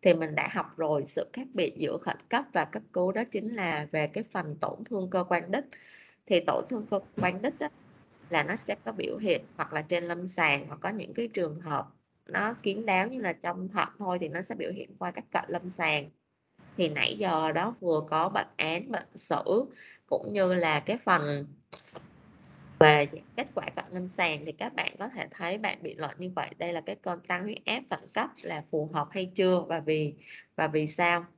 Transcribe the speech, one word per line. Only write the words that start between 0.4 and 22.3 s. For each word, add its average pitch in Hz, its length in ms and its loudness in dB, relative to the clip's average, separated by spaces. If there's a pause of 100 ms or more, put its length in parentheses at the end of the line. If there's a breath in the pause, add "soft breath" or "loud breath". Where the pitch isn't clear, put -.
học 185 140 -2 (100)
rồi, 151 300 2
sự - 260 -6
khác 262 220 -8
biệt 170 220 0
giữa - 220 -2
khẩn - 180 -4 (120)
cấp 277 240 0
và 165 120 4
cấp 214 180 -6 (100)
cứu 185 200 2
đó 202 100 0 (100)
chính 220 220 -4
là 165 380 -2
về 151 140 2
cái 202 260 -4
phần 156 280 -4
tổn - 240 -4
thương 185 260 -4
cơ 185 180 2
quan 170 220 2
đích. 262 140 0 (640 loud breath)
Thì 180 200 6
tổn - 220 2
thương 214 220 -4
cơ 196 100 0 (200)
quan 185 220 0
đích 294 180 -2
á, 302 80 -4 (600)
là 160 140 2
nó 170 140 -2
sẽ 202 280 -4
có 220 80 -6
biểu - 240 -4
hiện 208 300 2 (100)
hoặc - 160 -4
là 151 100 -2
trên 175 220 0
lâm 175 220 -4
sàng, 156 400 2
hoặc 147 140 -12
có - 80 -4
những 208 260 -6
cái 233 200 -2
trường 165 260 0
hợp 151 260 -4 (400)
nó 208 360 -2
kín 208 240 -2
đáo 196 220 4
như 254 120 -6
là 190 120 0
trong 180 360 -4
thận 185 200 0 (100)
thôi 180 220 -2
thì 160 80 -4
nó 165 140 -4
sẽ 220 120 -8
biểu - 160 -6
hiện - 280 -10
qua 180 120 -4
các 208 200 -10
cận - 180 0
lâm 180 220 -6
sàng. 151 400 -2 (640)
Thì 175 120 2
nãy 147 300 0
giờ 160 340 2
đó 190 280 0
vừa 165 280 2
có 160 200 2
bệnh - 180 0 (100)
án, 175 340 -2
bệnh 196 240 -6
sử - 520 0 (400 loud breath)
cũng - 260 -2
như 190 220 4
là 160 260 4
cái 208 240 -2
phần 147 420 2 (1300)